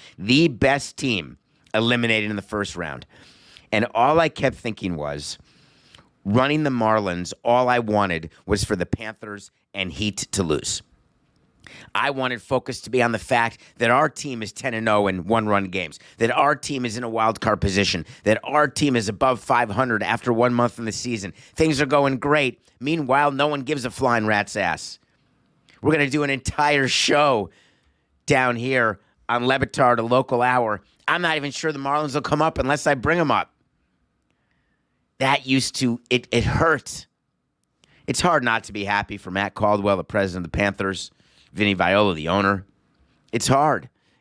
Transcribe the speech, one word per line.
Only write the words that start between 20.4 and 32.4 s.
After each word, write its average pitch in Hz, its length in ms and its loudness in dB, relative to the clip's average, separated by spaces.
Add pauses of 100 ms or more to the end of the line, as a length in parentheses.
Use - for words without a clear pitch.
month 120 240 0
in 117 60 -8
the 110 80 -6
season. 110 400 -8 (240)
Things 156 240 2
are 147 60 2
going 139 320 2
great. 143 420 0 (180)
Meanwhile, 143 540 0
no 143 160 2
one 143 140 -2
gives 131 220 -4
a 123 60 -4
flying 117 360 0
rat's 104 280 0
ass. 87 460 -4 (800)
We're 151 100 2
gonna 147 160 2
do 147 140 0
an 139 80 -2
entire 143 560 0
show 131 640 2 (760)
down 127 280 2
here 117 460 0 (280)
on 120 160 0
Le 131 140 2
Batard, 123 400 2
a 113 40 -2
local 123 380 2
hour. 120 420 0 (260)
I'm 160 120 0
not 165 160 0
even 143 140 -4
sure 156 220 -4
the 143 80 -8
Marlins 139 340 -2
will 143 80 -2
come 151 180 -2